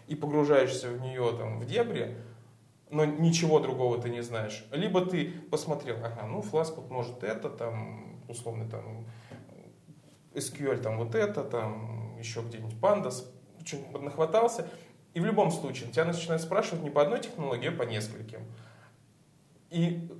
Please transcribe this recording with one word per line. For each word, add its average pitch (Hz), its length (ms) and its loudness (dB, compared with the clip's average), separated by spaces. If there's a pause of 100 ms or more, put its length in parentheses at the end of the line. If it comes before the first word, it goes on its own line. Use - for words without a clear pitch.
и 147 80 -4
погружаешься 143 760 4
в 123 120 -6
нее, 127 300 0
там, 110 280 -4
в 113 60 -6
дебри, 165 500 0 (760)
но 151 140 4
ничего 156 540 6
другого 127 400 2
ты 120 100 -2
не 120 120 -2
знаешь. 110 500 -4
Либо 180 340 2
ты 180 260 0 (180)
посмотрел, 143 540 -2
ага, 113 240 -6
ну, 202 140 -4
Flask 160 340 0
вот - 160 -12
может 120 320 -4
это, 110 260 -2
там, 113 760 -8
условно, 113 420 -6
там, 110 360 -10 (1300)
эс - 160 -4
кью 139 200 0
эль, 120 100 2
там, 110 180 0
вот 117 160 -2
это, 208 280 2
там, 113 760 -4
еще 113 240 -6
где-нибудь 113 380 -8
Pandas, 196 440 2 (400)
что-нибудь 139 280 -8
поднахватался, 160 760 2 (460)
И 170 60 -2
в 180 60 2
любом 208 260 6
случае, - 400 -4
тебя 160 140 4
начинают 170 360 0
спрашивать 180 420 0
не 143 60 -2
по 143 120 6
одной 202 180 4
технологии, 135 500 -4
а - 20 0
по 165 120 -2
нескольким. - 580 -4 (1300)
И 170 400 0 (100)